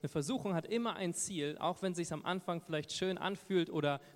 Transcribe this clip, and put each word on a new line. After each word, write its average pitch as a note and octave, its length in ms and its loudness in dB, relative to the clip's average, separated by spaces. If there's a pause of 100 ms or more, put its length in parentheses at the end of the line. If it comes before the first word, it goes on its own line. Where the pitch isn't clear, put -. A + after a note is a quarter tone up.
eine D3+ 80 -2
Versuchung F#3 460 0
hat E3 100 2
immer A3+ 300 0
ein F3 180 0
Ziel, D3+ 460 -2
auch E3+ 240 0
wenn F#3+ 100 2
sich's E3+ 180 -2
am D#3 140 -4
Anfang F3 340 0
vielleicht D#3 320 -2
schön F#3 280 0
anfühlt F#3 500 2
oder D3 320 2 (140)